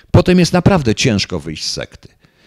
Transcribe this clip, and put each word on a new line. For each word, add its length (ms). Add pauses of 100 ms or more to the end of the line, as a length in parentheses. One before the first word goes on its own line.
(120)
Potem 280
jest 140
naprawdę 420
ciężko 440
wyjść 260
z 60
sekty. 380 (380)